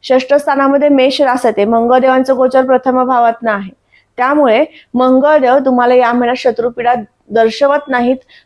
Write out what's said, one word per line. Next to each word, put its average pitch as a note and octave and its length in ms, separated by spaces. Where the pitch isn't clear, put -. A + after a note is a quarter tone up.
षष्ठ C4 300
स्थानामध्ये C#4 560
मेष C4+ 320
रास B3+ 240
येते. G3+ 200
मंगळदेवांचं B3+ 720
गोचर B3+ 280
प्रथम B3+ 380
भावातनं A#3 480
आहे, G3 200
त्यामुळे C4+ 480
मंगळदेव C4 640
तुम्हाला B3+ 360
या B3 180
महिन्यात A#3+ 240
शत्रुपीडा A#3+ 580
दर्शवत A3+ 580
नाहीत. B3 300